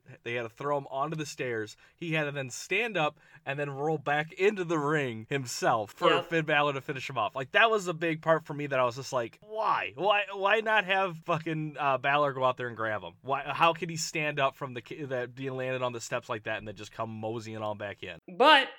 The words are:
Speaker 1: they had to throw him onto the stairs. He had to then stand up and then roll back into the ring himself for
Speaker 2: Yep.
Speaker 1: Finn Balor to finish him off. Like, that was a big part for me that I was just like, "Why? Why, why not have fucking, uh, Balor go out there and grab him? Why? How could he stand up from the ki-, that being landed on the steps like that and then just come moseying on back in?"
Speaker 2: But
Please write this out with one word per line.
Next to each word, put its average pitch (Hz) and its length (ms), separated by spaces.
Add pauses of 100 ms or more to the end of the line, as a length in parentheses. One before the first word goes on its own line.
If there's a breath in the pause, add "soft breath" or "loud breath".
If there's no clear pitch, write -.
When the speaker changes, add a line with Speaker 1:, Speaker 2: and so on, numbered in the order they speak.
(220)
Speaker 1:
they 120 120
had 123 80
to 113 60
throw 143 300
him 139 100
onto 147 280
the 151 100
stairs. 117 500 (200 soft breath)
He 170 160
had 156 120
to 143 60
then 135 200
stand 208 460
up 151 220 (260 soft breath)
and 139 140
then 143 120
roll 147 280
back 151 360
into 190 280
the 165 160
ring 139 500
himself 131 680
for 180 140
Speaker 2:
Yep. - 200
Speaker 1:
Finn 165 140
Balor 147 300
to 135 60
finish 135 300
him 131 80
off. 101 160
Like, 131 180
that 220 180
was 202 180
a 170 60
big 160 280
part 160 220
for 156 100
me 147 140
that 135 100
I 127 60
was 120 120
just 135 160
like, 117 280
"Why? 190 560
Why, 202 260 (100)
why 202 280
not 214 240
have 190 400
fucking, 156 540
uh, 139 200
Balor 143 360
go 131 100
out 127 120
there 123 120
and 117 80
grab 107 260
him? 87 200
Why? 139 240
How 165 260
could 165 180
he 165 60
stand 151 420
up 135 160
from 131 200
the 123 80
ki-, - 220
that 123 300
being 135 220
landed 131 260
on 123 100
the 117 80
steps - 280
like 110 160
that 110 140
and 107 100
then 98 80
just 104 160
come 113 180
moseying 110 520
on 107 160
back 101 260
in?" 87 140 (180)
Speaker 2:
But 277 320 (100)